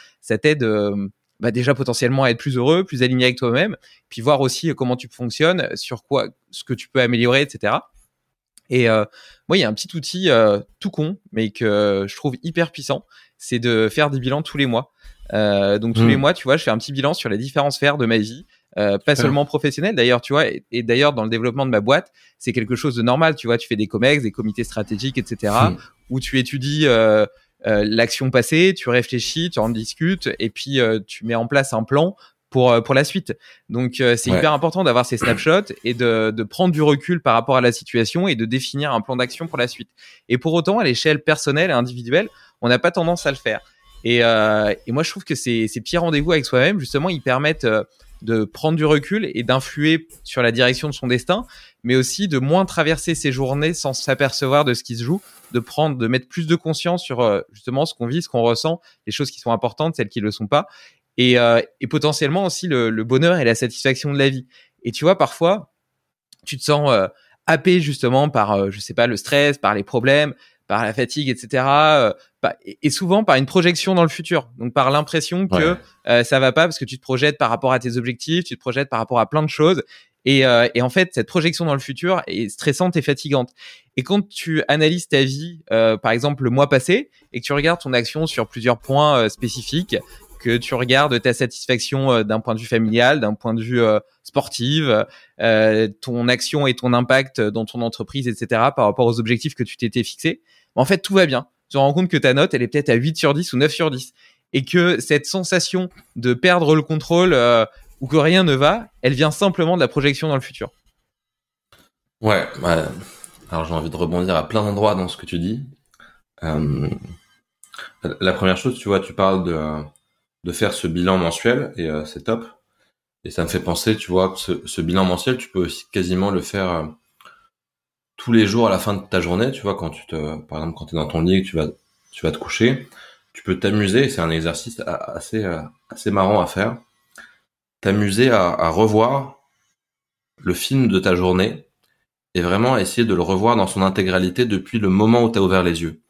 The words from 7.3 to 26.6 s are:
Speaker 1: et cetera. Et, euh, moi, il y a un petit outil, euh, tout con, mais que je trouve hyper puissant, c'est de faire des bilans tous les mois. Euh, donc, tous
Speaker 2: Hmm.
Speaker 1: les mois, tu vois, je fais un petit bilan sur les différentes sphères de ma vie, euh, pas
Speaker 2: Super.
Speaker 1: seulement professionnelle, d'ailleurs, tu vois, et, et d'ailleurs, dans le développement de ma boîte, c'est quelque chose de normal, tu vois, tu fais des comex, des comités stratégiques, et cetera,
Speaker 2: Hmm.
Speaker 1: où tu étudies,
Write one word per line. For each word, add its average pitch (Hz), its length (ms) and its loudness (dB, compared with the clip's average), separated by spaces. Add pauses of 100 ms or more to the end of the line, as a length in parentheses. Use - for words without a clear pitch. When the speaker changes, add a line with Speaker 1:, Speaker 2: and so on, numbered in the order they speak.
Speaker 1:
et 143 60 -4
cetera. - 420 -4 (800)
Et, 127 180 4
euh, 110 160 4 (420)
moi, 180 100 2
il 185 40 4
y - 20 2
a 110 60 2
un 110 40 -2
petit - 220 -10
outil, 175 360 -2
euh, 110 280 6 (200)
tout 208 100 -6
con, 156 300 -4 (120)
mais 110 200 -2
que 104 560 0
je - 80 -12
trouve 139 260 -4
hyper 170 300 -4
puissant, - 340 -6 (320)
c'est - 220 -4
de 113 300 2
faire 147 200 0
des 139 100 -2
bilans 131 220 -2
tous - 160 -10
les 139 80 2
mois. 123 260 -2 (420)
Euh, 101 440 2
donc, 117 180 -2
tous 113 80 4
Speaker 2:
Hmm. 117 60 8
Speaker 1:
les 135 80 6
mois, 139 160 2
tu - 100 -8
vois, 135 140 2
je 160 60 -4
fais 120 80 0
un 107 60 0
petit 117 140 -8
bilan 139 220 -2
sur - 160 -6
les 104 80 -2
différentes 139 360 -2
sphères 143 240 0
de 127 80 2
ma 113 120 2
vie, 110 280 -4 (320)
euh, 101 200 0
pas 147 180 2
Speaker 2:
Super. - 20 -6
Speaker 1:
seulement 135 280 2
professionnelle, 151 500 -2
d'ailleurs, 120 260 4
tu - 120 -6
vois, 147 140 2
et, - 240 -8
et 120 120 -4
d'ailleurs, 131 300 2
dans 113 100 -2
le 110 60 -4
développement 117 360 -2
de 131 60 -2
ma 107 80 2
boîte, 131 320 2 (260)
c'est - 160 -6
quelque 117 220 -2
chose 127 200 -4
de 120 60 -2
normal, 151 340 2
tu 120 120 -10
vois, 117 100 2
tu - 100 -6
fais 117 80 -2
des 104 120 -2
comex, 143 340 2
des 110 100 -4
comités 110 320 -6
stratégiques, 110 540 -6
et 123 80 -4
cetera, 107 460 0
Speaker 2:
Hmm. 85 60 -8 (320)
Speaker 1:
où 127 100 -4
tu 135 200 -4
étudies, 139 460 -2